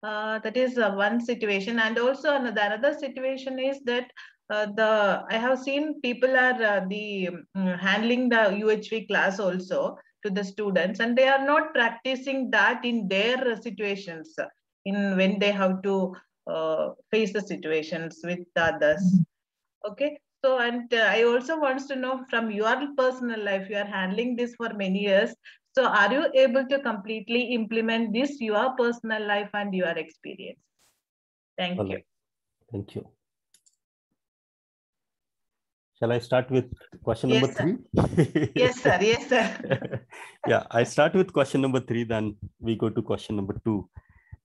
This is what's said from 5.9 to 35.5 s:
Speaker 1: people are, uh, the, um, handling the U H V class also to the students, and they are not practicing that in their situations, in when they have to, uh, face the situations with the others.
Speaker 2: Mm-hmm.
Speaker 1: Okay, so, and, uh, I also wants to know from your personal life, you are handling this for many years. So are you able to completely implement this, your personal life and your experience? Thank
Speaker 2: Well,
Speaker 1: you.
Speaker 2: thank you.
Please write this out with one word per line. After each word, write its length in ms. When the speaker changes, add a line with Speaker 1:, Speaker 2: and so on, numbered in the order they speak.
Speaker 1:
people 340
are, 280
uh, 260
the, 400
um, 140
handling 420
the 140
U 60
H 180
V 160
class 340
also 560
to 60
the 120
students, 560
and 160
they 120
are 180
not 260
practicing 760
that 340
in 240
their 540
situations, 760
in 320
when 200
they 140
have 200
to, 320
uh, 440
face 220
the 80
situations 840
with 180
the 80
others. 400
Speaker 2:
Mm-hmm. 920
Speaker 1:
Okay, 280
so, 160
and, 340
uh, 140
I 60
also 340
wants 300
to 80
know 340
from 220
your 240
personal 480
life, 240
you 80
are 80
handling 500
this 200
for 180
many 300
years. 300
So 80
are 260
you 140
able 320
to 140
completely 640
implement 580
this, 300
your 340
personal 500
life 280
and 200
your 300
experience? 560
Thank 200
Speaker 2:
Well, 100
Speaker 1:
you. 140
Speaker 2:
thank 220
you. 120